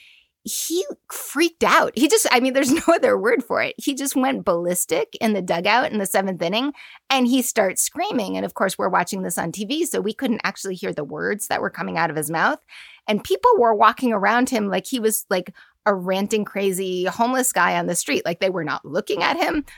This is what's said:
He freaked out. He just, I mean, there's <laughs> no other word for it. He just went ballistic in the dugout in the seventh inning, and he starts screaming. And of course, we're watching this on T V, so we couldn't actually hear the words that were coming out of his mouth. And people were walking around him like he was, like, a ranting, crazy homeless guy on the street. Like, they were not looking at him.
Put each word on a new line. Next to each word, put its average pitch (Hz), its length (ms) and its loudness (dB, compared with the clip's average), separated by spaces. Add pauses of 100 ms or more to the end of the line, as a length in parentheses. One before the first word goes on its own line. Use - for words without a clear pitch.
(420)
He - 440 -4 (260)
freaked - 500 -2
out. 277 320 4
He 277 140 2
just, 440 220 4
I 247 100 6
mean, 254 140 2
there's 269 180 2
<laughs> 330 160 2
no 339 60 6
other 220 240 4
word 240 260 0
for - 180 -2
it. 131 140 -4
He - 180 -4
just 277 220 -4
went 254 300 0
ballistic 175 760 0
in 220 140 2
the 190 80 0
dugout 202 500 0
in 220 60 -2
the 196 80 -2
seventh 196 340 -2
inning, 220 320 -2 (380)
and 262 160 4
he 254 160 4
starts 196 400 0
screaming. 247 540 -4
And 190 100 -4
of 185 80 -10
course, - 240 -2
we're 202 100 -2
watching 180 340 -2
this 180 140 -4
on 170 160 -4
T 196 140 -8
V, 302 180 -2
so - 160 -2
we 214 140 -4
couldn't 254 280 -2
actually 190 340 -6
hear 185 180 -6
the 151 100 -6
words 175 440 -4
that - 120 -2
were 202 80 -2
coming 180 300 -6
out 156 100 0
of 151 80 -6
his 151 140 -4
mouth. 190 280 0 (480)
And 214 160 0
people 403 360 2
were 226 160 4
walking 226 400 4
around 220 340 2
him 214 200 -2
like 190 180 -2
he 254 120 -4
was, 220 300 0
like, 185 240 -2 (320)
a 208 100 4
ranting, 196 520 0
crazy 185 580 -2
homeless 247 480 0
guy 180 260 2
on 175 80 -2
the 175 80 -2
street. - 300 -2
Like, 175 160 -4
they 190 100 2
were 180 140 -4
not 143 200 -6
looking 170 380 -2
at 277 140 2
him. 320 280 0 (140)